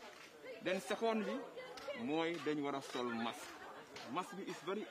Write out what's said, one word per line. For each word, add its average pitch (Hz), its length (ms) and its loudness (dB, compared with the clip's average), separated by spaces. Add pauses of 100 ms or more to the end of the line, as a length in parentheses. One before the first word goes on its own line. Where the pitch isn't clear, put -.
(640)
Then 196 180 4
second 220 420 4
bi 196 100 2 (720)
mooy 160 320 4 (100)
dañ 151 160 4
war 139 140 2
a 139 60 0
sol 131 260 0
masque. 117 460 0 (580)
Masque 180 240 0
bi 190 80 -4
is - 200 -4
very 202 280 0